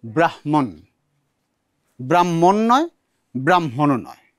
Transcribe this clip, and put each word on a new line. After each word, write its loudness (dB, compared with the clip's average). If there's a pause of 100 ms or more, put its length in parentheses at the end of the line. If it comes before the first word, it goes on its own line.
ব্রাহ্মণ, -2 (1300)
ব্রাহ্মণ 2 (100)
নয়, 2 (480)
ব্রাহ্মণও 0
নয় -12 (160)